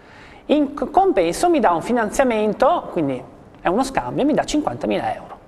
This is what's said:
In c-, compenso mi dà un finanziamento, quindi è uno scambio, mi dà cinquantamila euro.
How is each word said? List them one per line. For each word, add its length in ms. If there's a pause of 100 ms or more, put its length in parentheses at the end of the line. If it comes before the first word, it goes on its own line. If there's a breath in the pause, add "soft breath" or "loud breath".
(460 loud breath)
In 280
c-, 160
compenso 580
mi 120
dà 100
un 100
finanziamento, 1120
quindi 300 (400)
è 60
uno 160
scambio, 420
mi 80
dà 100
cinquantamila 680
euro. 340